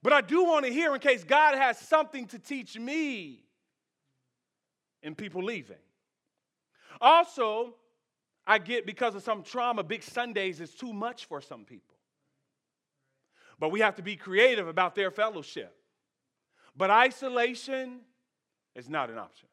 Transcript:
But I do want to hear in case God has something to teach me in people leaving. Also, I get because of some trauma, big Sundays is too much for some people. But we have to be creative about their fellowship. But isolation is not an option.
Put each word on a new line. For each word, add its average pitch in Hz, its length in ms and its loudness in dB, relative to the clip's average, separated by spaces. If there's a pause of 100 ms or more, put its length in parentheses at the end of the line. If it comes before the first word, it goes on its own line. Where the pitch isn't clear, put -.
But 262 100 6
I 285 80 6
do 277 240 2
want 311 200 2
to 247 80 -4
hear 302 220 0
in 254 40 -6
case 254 240 0
God 285 300 4
has 269 240 0
something 311 520 0
to 233 100 -16
teach 254 360 -12
me 233 680 -8 (1600)
in 156 100 -12
people 180 300 -10
leaving. 147 340 -10 (1200)
Also, 240 760 4 (720)
I 208 100 6
get 208 300 -4
because 214 260 -4
of 196 80 -12
some 208 220 -6
trauma, 240 400 -4
big 190 180 -6
Sundays 196 580 -6
is 160 140 -14
too 247 180 -12
much 220 340 -8
for 151 140 -10
some 117 260 -20
people. - 300 -20 (1600)
But 156 100 -2
we 202 120 0
have 208 160 4
to 196 40 -16
be 190 140 -10
creative 202 520 2
about 170 280 0
their 196 160 -2
fellowship. 160 640 -8 (1000)
But 190 140 0
isolation 254 1120 0 (720)
is 123 160 -18
not 139 220 -4
an 113 80 -12
option. - 340 -18